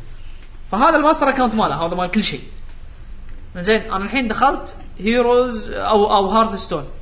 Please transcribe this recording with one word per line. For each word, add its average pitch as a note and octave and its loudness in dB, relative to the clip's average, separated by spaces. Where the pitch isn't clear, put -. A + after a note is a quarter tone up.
فهذا C#4+ 4
الماستر C#4+ 4
account B3+ 2
ماله، E3 2
هذا E3+ -2
مال F3+ -2
كل G#3+ 2
شيء. D3+ -4
زين، G#3+ 0
أنا G3 -4
الحين B3 -2
دخلت B3+ 0
هيروز A#3+ 2
أو، G3+ 4
أو G3 4
Hearthstone. G3+ 0